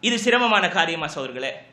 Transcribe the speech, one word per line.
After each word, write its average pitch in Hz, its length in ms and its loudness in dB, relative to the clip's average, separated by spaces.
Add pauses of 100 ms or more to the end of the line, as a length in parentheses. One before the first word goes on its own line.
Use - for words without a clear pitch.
இது 233 180 0
சிரமமான 220 500 2
காரியமா 165 460 0
சகோதரர்களே? 131 360 -6 (220)